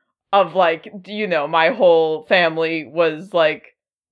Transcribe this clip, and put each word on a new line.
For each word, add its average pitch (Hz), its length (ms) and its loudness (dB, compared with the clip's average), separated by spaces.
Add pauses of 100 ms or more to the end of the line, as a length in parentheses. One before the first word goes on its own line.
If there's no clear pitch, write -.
(320)
of, 180 240 2
like, 170 340 0 (120)
d-, 180 120 -18
you 208 140 -4
know, 156 200 -2
my 165 220 2
whole 165 580 2
family 165 580 0
was, 160 480 -4
like, 156 420 -2 (360)